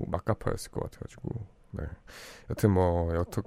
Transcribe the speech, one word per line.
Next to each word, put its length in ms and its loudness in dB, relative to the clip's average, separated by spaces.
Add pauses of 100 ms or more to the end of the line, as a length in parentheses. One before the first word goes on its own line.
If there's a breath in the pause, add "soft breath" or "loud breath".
막가파였을 640 -2
것 140 -6
같아가지고. 380 -12 (540)
네. 80 -6 (680 loud breath)
여튼 200 4
뭐, 440 4
여튼 320 0